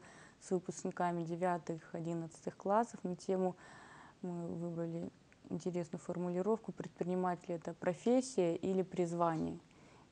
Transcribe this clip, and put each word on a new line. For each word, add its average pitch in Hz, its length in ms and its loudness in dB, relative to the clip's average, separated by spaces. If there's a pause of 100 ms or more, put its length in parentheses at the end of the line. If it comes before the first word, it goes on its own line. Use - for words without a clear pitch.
(420)
с - 100 -12
выпускниками 175 720 0
девятых, 170 680 -2
одиннадцатых 165 640 -4
классов 214 460 2
на 180 120 -4
тему, 185 400 2 (640)
мы 170 260 -4
выбрали 170 640 -4 (400)
интересную 175 500 -2
формулировку: 180 720 0
«Предприниматель — 180 840 -2
это 170 200 -6
профессия 185 800 4
или 190 260 2
призвание?» 170 800 2 (520)